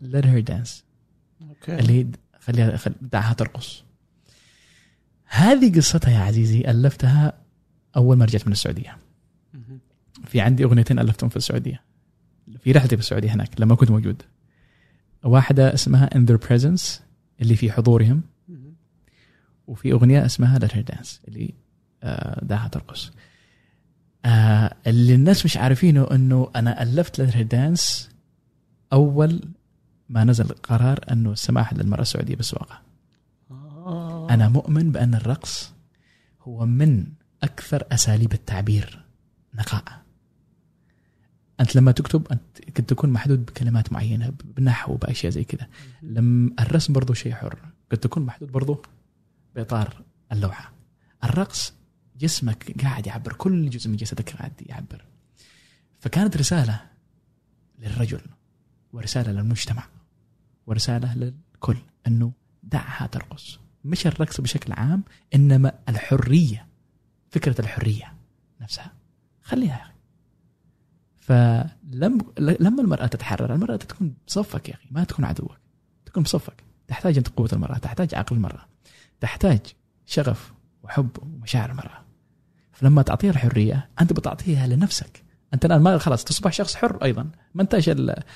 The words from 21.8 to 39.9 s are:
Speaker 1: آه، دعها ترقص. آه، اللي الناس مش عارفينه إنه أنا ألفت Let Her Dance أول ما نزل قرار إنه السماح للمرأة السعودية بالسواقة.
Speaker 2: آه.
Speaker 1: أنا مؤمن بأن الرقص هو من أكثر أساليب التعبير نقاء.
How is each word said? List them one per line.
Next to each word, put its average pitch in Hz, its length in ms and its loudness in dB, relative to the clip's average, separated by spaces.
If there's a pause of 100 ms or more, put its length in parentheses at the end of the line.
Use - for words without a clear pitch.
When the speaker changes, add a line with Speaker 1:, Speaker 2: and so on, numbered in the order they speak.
Speaker 1:
آه، - 420 -6
دعها 110 220 -4
ترقص. - 440 -10 (1120)
آه، 110 500 4 (120)
اللي 120 280 6
الناس 165 300 6
مش 160 120 0
عارفينه 135 540 4
إنه 131 440 2
أنا 120 280 -2
ألفت 139 380 -2
Let 131 120 2
Her 113 220 0
Dance 156 540 -2 (840)
أول 147 480 2 (680)
ما 113 140 2
نزل 113 240 4
قرار 123 520 0 (120)
إنه 113 200 0
السماح 113 420 -2
للمرأة 101 280 -2
السعودية - 340 -4
بالسواقة. - 460 -10 (720)
Speaker 2:
آه. 165 800 -10
Speaker 1:
أنا 110 200 4
مؤمن 151 420 2
بأن 123 240 0
الرقص - 580 -6 (680)
هو 117 240 -6
من 123 400 2 (380)
أكثر - 480 -4
أساليب 110 420 2
التعبير 104 720 -4 (480)
نقاء. - 480 -8 (1600)